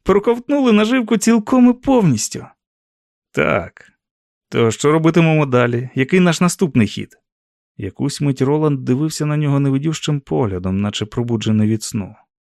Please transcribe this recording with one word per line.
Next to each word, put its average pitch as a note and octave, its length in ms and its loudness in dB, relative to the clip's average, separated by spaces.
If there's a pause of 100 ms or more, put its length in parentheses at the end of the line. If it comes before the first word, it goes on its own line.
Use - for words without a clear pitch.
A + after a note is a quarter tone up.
Проковтнули A#3+ 680 0
наживку A3 460 2
цілком A#3 520 4
і B3 40 4
повністю". G3 720 0 (840)
"Так. - 600 -4 (580)
То A#2 220 0
що D3 200 0
робитимемо D#3+ 540 2
далі? B2 500 0
Який C3 240 2
наш F3+ 220 2
наступний C#3+ 460 2
хід?" - 300 -14 (600)
Якусь - 440 -8
мить C#3 200 -2
Роланд C#3+ 420 0
дивився D3+ 420 -2
на D3+ 120 -2
нього C#3+ 220 0
невидющим C#3+ 600 -2
поглядом, F#2+ 600 -2
наче G#2 240 -4
пробуджений A2 640 -2
від A2 140 -2
сну. G#2 320 -8 (260)